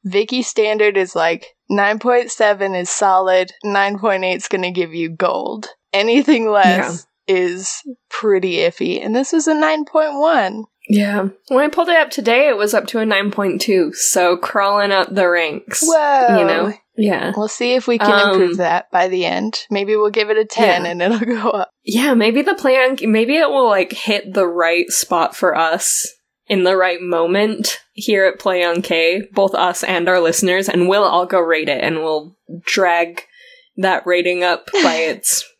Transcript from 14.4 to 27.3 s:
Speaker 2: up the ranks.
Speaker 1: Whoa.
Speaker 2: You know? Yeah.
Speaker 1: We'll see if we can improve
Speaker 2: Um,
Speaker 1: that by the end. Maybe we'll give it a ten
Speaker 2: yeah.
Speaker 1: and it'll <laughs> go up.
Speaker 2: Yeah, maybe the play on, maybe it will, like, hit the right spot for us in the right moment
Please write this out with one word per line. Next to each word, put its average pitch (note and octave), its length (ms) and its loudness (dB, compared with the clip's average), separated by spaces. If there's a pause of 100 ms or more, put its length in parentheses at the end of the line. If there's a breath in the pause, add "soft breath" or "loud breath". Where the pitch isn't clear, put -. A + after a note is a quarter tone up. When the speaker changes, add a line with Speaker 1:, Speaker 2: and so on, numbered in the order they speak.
Speaker 2:
up F#3+ 240 0
the F#3+ 140 2
ranks. E3+ 580 -2
Speaker 1:
Whoa. C#4+ 520 4
Speaker 2:
You G#3 80 4
know? E3+ 260 0 (240)
Yeah. G3+ 400 -2
Speaker 1:
We'll G#3+ 120 -4
see B3 260 -2
if B3+ 120 -2
we A#3+ 120 0
can G3+ 320 4
improve F#3 220 2
Speaker 2:
Um, F3 40 -4
Speaker 1:
that F3 340 -2
by F#3 180 2
the F#3 180 -2
end. G#3 440 -4
Maybe G3+ 260 0
we'll G#3 140 2
give G#3 200 -2
it G#3+ 80 2
a A3 80 0
ten F#3+ 400 0
Speaker 2:
yeah. E3+ 40 -4
Speaker 1:
and F3 120 -4
it'll G#3+ 160 0
<laughs> A3+ 240 -4
go A3 80 0
up. G3 200 -4 (140)
Speaker 2:
Yeah, B3+ 300 0
maybe A3+ 260 2
the F4+ 140 0
play C4 220 2
on, C4 260 2
maybe A3+ 340 2
it D#4 140 2
will, C4 180 2
like, G3 240 0
hit G3+ 400 -4
the G3 140 2
right F3 420 0
spot - 480 -2
for F3+ 180 0
us - 520 -2 (400)
in F#3+ 180 0
the F#3 140 2
right F3+ 240 0
moment F3+ 800 -2 (120)